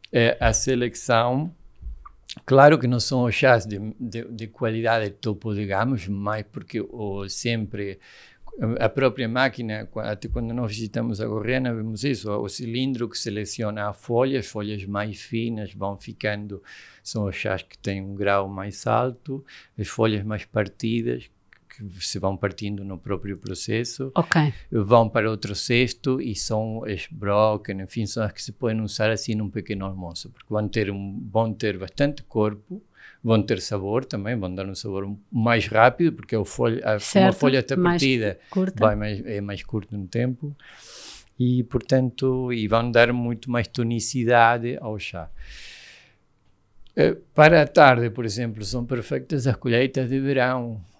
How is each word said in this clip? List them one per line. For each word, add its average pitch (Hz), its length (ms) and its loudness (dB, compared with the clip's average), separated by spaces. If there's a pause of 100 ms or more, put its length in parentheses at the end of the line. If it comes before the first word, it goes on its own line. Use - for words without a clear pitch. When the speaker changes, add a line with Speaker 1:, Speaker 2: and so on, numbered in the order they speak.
(120)
Speaker 1:
é, 120 260 4
a 117 140 2
seleção, 123 1040 0 (920)
claro 143 320 10
que 120 100 -2
não 123 120 2
são 127 240 0
os 117 100 0
chás 120 320 4
de, 104 140 -8 (200)
de, 117 260 -8
de 113 220 -12
qualidade 113 640 -2
topo 107 420 -6
de 101 120 -4
gama, 107 300 0 (140)
mas 104 420 -4
porque 107 300 -8
o, 101 480 -8
sempre 104 680 -6 (840)
a 110 80 4
própria 127 400 0
máquina, 117 560 -2
qua-, 110 260 -8
até 107 160 -8
quando 117 260 -6
nós 120 180 -4
visitamos 113 500 -4
a 113 40 -4
Gorriana, 117 480 -2
vemos 110 300 -6
isso: 113 260 -4
o 104 200 -4
cilindro 120 580 -4
que - 100 -12
seleciona 104 680 -6
a 101 60 -4
folha, 131 460 0
as 104 60 -4
folhas 104 380 -8
mais 101 380 -6
finas 113 520 -6
vão 98 240 -6
ficando, 104 640 -8 (400)
são - 240 -4
os 90 100 -4
chás 95 260 -4
que - 160 -20
têm 98 260 -6
um 98 100 -10
grau 98 360 2
mais 101 360 -10
alto, 127 580 -2 (360)
as 101 80 -6
folhas 110 380 0
mais 107 180 -6
partidas, 117 840 -4 (400)
que 95 360 -12
se - 140 -6
vão 95 160 -2
partindo 101 480 -6
no 98 140 -10
próprio 98 400 -6
processo, 117 800 -6
Speaker 2:
Ok. 156 380 2 (160)
Speaker 1:
vão 113 380 6
para 110 240 2
outro 104 240 -6
cesto 127 640 0
e 110 160 -4
são 110 480 -4
as 98 260 -6
broken, 104 720 0
enfim, 107 240 -4
são 110 160 -4
as 104 120 -2
que - 100 -14
se - 80 -10
podem 110 300 -2
usar 110 300 0
assim 110 220 -2
num 107 160 -2
pequeno 98 360 -6
almoço, 92 440 -10
porque - 240 -20
vão 107 140 0
ter 101 240 -2
um, 98 400 -8
vão 110 220 0
ter 98 260 -4
bastante 143 440 -2
corpo, 107 600 -2 (400)
vão 113 180 4
ter 98 200 -2
sabor 104 420 -2
também, 113 320 -6
vão 92 180 -4
dar 95 140 -6
um 98 80 -10
sabor 98 400 -6 (160)
mais 117 360 2
rápido, 127 440 6
porque - 240 -6
o 107 80 2
folha, 117 360 -2
a, - 20 -8
como 107 140 0
a 101 40 -2
Speaker 2:
Certo, 190 380 4
Speaker 1:
folha 135 220 4
está 131 180 -2
Speaker 2:
mais 175 240 4
Speaker 1:
partida, 117 380 2 (100)
Speaker 2:
curta. 185 340 -2
Speaker 1:
vai 107 120 6
mais, 104 300 -4
é 104 140 -6
mais 101 240 -6
curto 107 320 -6
no 95 120 -8
tempo, 127 480 -2 (840)
e, 123 240 2
portanto, 127 880 0
e 110 160 0
vão 117 240 2
dar 120 220 8
muito 120 360 -4
mais 120 180 0
tonicidade 117 1120 2
ao 107 180 -8
chá. 85 300 -10 (1700)
Eh, - 200 4 (180)
para 156 280 10
a 143 60 4
tarde, 123 420 8
por 117 160 -4
exemplo, 107 400 -4
são 120 200 -2
perfeitas 127 600 -4
as 123 80 4
colheitas 127 540 2
de 135 100 0
verão, 127 600 0 (180)